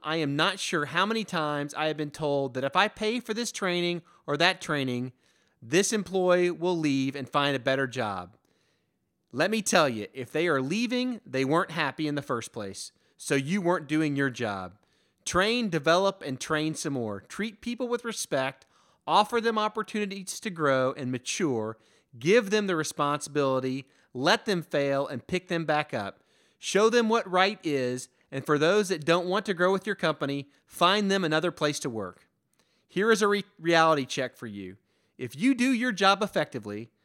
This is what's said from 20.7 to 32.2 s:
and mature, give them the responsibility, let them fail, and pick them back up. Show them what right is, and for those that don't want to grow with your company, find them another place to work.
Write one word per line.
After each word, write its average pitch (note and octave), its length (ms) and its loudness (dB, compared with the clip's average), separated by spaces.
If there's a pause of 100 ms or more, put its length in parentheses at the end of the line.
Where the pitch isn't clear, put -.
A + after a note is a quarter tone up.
and B2+ 160 -4
mature, A#2+ 640 -2 (420)
give G3 320 4
them G#3+ 160 2
the F#3 80 0
responsibility, C#3+ 1120 -2 (280)
let E3 320 0
them F#3 160 0
fail, C#3 440 0
and C3+ 200 -10
pick F3+ 220 -6
them E3 160 -2
back D3+ 280 -2
up. G2+ 320 -8 (340)
Show G#3 300 4
them A3+ 200 4
what A3 220 0
right F#3+ 320 2
is, B2+ 460 -2 (240)
and C#3 120 -6
for D3 140 2
those F#3 300 4
that E3 160 -4
don't E3+ 220 2
want G3 200 -2
to G3+ 80 -2
grow F3+ 180 2
with F#3+ 140 -2
your G3+ 100 -4
company, C#3+ 520 -2 (160)
find G3 460 2
them F#3+ 140 2
another D#3+ 260 2
place D3+ 300 -2
to C#3+ 100 -4
work. G2+ 380 -10 (600)